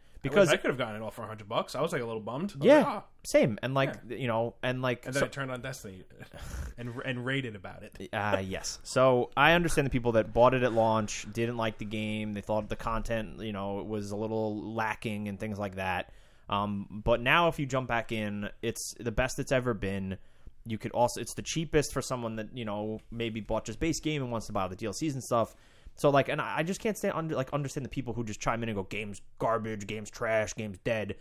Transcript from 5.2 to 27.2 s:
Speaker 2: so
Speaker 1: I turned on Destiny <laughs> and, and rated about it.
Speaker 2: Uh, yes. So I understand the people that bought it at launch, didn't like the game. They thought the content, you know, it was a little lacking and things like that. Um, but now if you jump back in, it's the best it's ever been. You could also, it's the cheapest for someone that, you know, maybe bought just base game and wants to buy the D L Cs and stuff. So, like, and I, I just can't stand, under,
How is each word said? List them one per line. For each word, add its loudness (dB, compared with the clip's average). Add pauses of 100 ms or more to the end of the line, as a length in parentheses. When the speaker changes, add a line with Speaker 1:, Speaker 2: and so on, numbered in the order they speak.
Speaker 2:
so 2
Speaker 1:
I 0
turned -6
on -8
Destiny -10 (360)
<laughs> -8
and, -8 (100)
and -4
rated -2
about -14
it. -12
Speaker 2:
Uh, 2
yes. -6
So 4
I 8
understand 4
the -2
people 2
that 4
bought 8
it 2
at 4
launch, 2
didn't 0
like -2
the -8
game. -4
They -6
thought -2
the -4
content, -2
you -6
know, -4
it -6
was -4
a -4
little -2
lacking -4
and -6
things -4
like -4
that. -2 (360)
Um, -4
but 4
now 4
if -2
you -2
jump -2
back -2
in, -4 (140)
it's -4
the -2
best 0
it's -4
ever 2
been. -4 (480)
You -4
could -6
also, 4
it's -8
the -6
cheapest 0
for -2
someone -4
that, -6
you -6
know, -4 (100)
maybe -4
bought -2
just -8
base 0
game -2
and -4
wants -4
to -10
buy 0
the -10
D -6
L -4
Cs -2
and -6
stuff. 2 (420)
So, 4
like, 6
and -2
I, -2
I 2
just -2
can't -2
stand, 0
under, -2